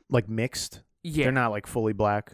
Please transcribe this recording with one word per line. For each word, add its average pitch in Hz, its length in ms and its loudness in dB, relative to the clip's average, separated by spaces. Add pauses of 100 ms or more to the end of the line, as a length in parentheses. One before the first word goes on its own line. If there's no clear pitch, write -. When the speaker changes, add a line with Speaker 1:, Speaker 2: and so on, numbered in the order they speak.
Speaker 1:
Like, 117 180 2
mixed? - 540 -6 (220)
Speaker 2:
Yeah. 151 220 0
Speaker 1:
They're 127 60 2
not, 123 200 2
like, 104 160 -6
fully 110 260 0
black, 104 400 0